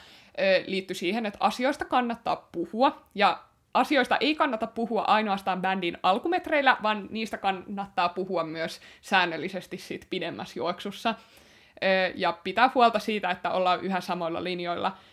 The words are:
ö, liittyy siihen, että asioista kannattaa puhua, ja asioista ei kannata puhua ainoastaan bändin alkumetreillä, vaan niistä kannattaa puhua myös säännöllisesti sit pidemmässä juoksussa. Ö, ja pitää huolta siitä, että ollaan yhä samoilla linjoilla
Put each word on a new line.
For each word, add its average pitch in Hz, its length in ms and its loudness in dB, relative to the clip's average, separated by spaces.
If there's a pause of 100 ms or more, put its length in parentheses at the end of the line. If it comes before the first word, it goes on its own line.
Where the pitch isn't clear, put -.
(400)
ö, 190 280 4
liittyy 190 280 -4
siihen, 208 300 -2
että 208 160 -6
asioista 254 440 0
kannattaa 240 680 -2
puhua, 240 540 0 (100)
ja 196 280 2 (300)
asioista 254 440 4
ei 302 180 2
kannata 247 320 0
puhua 226 340 -2
ainoastaan 196 600 2
bändin 185 420 -2
alkumetreillä, 269 800 2
vaan 208 280 -2
niistä 220 260 -6
kannattaa 196 720 -2
puhua 185 340 -2
myös 160 380 -6 (200)
säännöllisesti 175 760 0
sit - 320 -12
pidemmässä 170 500 -6
juoksussa. 190 560 -4 (680)
Ö, 190 320 2
ja 175 280 -2
pitää 226 320 4
huolta 233 240 6
siitä, 202 320 -2
että 180 200 -4
ollaan 180 300 2
yhä 185 200 -2
samoilla 175 420 -4
linjoilla 175 540 -4 (160)